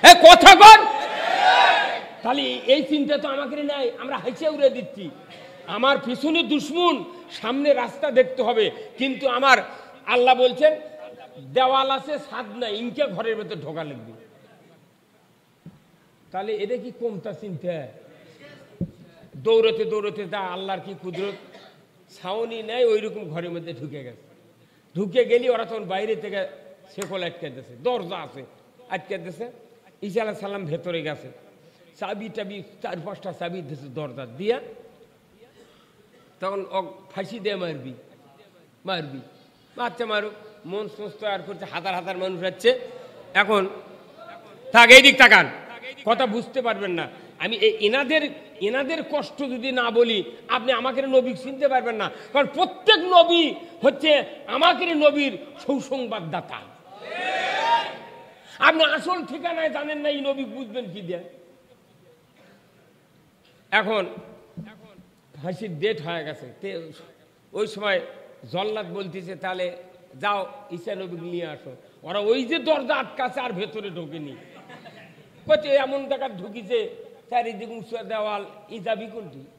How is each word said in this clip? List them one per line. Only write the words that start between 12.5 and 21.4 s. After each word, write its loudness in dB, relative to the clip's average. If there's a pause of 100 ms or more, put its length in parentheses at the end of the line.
নাই, -8
ইনকে -6
ঘরের -6
ভেতর -10
ঢোকা -10
লাগবে। -14 (2250)
তাহলে -8
এটা -4
কি -10
কমতা -8
চিন্তা? -10 (1500)
দৌড়তে 2
দৌড়তে -6
যা -8
আল্লাহর -8
কি -16
কুদরত, -8 (880)